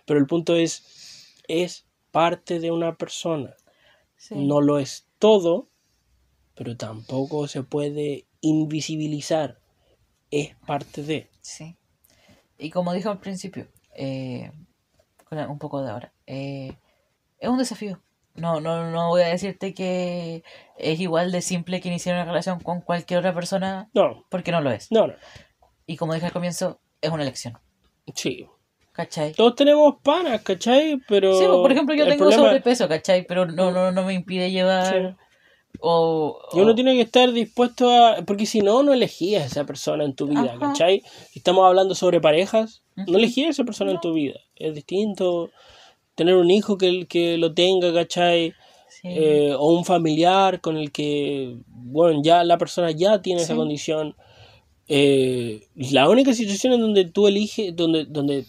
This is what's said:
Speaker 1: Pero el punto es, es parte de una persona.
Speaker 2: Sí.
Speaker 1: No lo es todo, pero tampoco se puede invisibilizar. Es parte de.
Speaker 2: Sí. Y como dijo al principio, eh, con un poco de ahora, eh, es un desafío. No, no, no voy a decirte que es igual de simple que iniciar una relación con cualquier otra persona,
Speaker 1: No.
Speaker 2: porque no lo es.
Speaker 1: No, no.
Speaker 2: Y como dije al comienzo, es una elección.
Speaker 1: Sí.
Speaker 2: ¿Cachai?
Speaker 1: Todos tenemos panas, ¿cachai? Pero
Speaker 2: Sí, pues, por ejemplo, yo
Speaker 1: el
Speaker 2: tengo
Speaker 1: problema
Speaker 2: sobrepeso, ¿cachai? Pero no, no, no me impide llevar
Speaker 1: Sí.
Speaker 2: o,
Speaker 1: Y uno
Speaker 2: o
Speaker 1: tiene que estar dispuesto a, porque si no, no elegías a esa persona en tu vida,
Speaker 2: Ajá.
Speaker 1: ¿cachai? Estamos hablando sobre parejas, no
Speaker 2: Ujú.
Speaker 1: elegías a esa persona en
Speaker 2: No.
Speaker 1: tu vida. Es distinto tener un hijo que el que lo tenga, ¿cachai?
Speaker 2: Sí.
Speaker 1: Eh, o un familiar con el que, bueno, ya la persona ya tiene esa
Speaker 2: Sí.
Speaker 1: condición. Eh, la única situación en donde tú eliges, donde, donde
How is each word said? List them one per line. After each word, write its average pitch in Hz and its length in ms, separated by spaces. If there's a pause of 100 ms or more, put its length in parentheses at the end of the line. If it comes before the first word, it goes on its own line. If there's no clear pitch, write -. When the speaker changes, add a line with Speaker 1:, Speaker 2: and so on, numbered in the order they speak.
Speaker 1:
Pero 147 140
el 139 80
punto 170 280
es, - 760 (140)
es 175 380 (260)
parte 170 480
de 165 120
una 165 260
persona. 160 580 (600)
Speaker 2:
Sí. - 180
Speaker 1:
No 143 260
lo 147 180
es - 280 (120)
todo, 202 500 (840)
pero 120 200
tampoco 131 720
se 139 160
puede 147 640 (160)
invisibilizar. 156 1200 (720)
Es 143 240 (120)
parte 143 360
de. 147 260 (120)
Speaker 2:
Sí. 165 340 (840)
Y 156 120
como 175 240
dijo 202 160
al 196 100
principio, - 480 (280)
eh, 131 560 (720)
con 156 140
un 143 200
poco 143 220
de 131 100
ahora, 110 220 (140)
eh, 135 460 (640)
es 214 100
un 254 80
desafío. 214 440 (340)
No, 165 260
no, 165 300
no 170 180
voy 175 120
a 170 60
decirte 185 460
que 175 720 (340)
es 160 220
igual 180 320
de 180 100
simple 180 400
que 180 80
iniciar 175 260
una 175 100
relación 175 340
con 170 220
cualquier 175 380
otra 180 140
persona, 190 600
Speaker 1:
No. 143 360
Speaker 2:
porque 170 220
no 170 100
lo 135 100
es. - 200
Speaker 1:
No, 214 160
no. 90 60 (760)
Speaker 2:
Y 139 100
como 160 160
dije 165 140
al 170 40
comienzo, 175 480 (220)
es 156 100
una 151 120
elección. 123 340 (560)
Speaker 1:
Sí. 127 320 (480)
Speaker 2:
¿Cachai? 156 400
Speaker 1:
Todos 233 220
tenemos 294 480
panas, 294 380
¿cachai? 262 680
Pero 190 320
Speaker 2:
Sí, 185 60
pues, 180 120
por 180 140
ejemplo, 294 240
yo 294 80
Speaker 1:
el 285 80
Speaker 2:
tengo 294 140
Speaker 1:
problema 233 180
Speaker 2:
sobrepeso, 240 440
¿cachai? 180 380
Pero 180 200
no, 180 260
no, 185 200
no 185 120
me 190 100
impide 185 380
llevar 185 420
Speaker 1:
Sí. 185 220 (640)
Speaker 2:
o, 165 580 (140)
Speaker 1:
Y 170 60
uno 214 120
Speaker 2:
o 220 40
Speaker 1:
tiene 254 200
que 247 60
estar 247 300
dispuesto 240 600
a, 233 340
porque 208 200
si 214 160
no, 220 220
no 285 100
elegías 196 500
a - 40
esa 143 180
persona 151 380
en 139 120
tu 147 120
vida, 143 280
Speaker 2:
Ajá. 120 40
Speaker 1:
¿cachai? 202 440 (320)
Estamos 185 300
hablando 185 300
sobre 175 260
parejas, 196 600 (120)
no 190 80
Speaker 2:
Ujú. 180 140
Speaker 1:
elegías 240 300
a 320 40
esa 277 120
persona 208 280
en 185 40
Speaker 2:
No. 175 60
Speaker 1:
tu 170 120
vida. 151 260 (160)
Es 156 200
distinto 180 720 (680)
tener 185 200
un 175 160
hijo 202 260
que 185 120
el 180 180
que 170 300
lo 165 160
tenga, 175 400
¿cachai? 170 600 (360)
Speaker 2:
Sí. - 180
Speaker 1:
Eh, 151 500
o 147 140
un 170 140
familiar 180 760
con 160 160
el 151 160
que, 143 640 (120)
bueno, 147 540
ya 170 220
la 170 140
persona 170 340
ya 190 300
tiene 180 220
esa 160 100
Speaker 2:
Sí. 156 40
Speaker 1:
condición. 156 600 (720)
Eh, 127 880
la 135 340
única 254 240
situación 220 400
en 240 80
donde 208 240
tú 202 220
eliges, 202 480
donde, 165 300
donde 143 440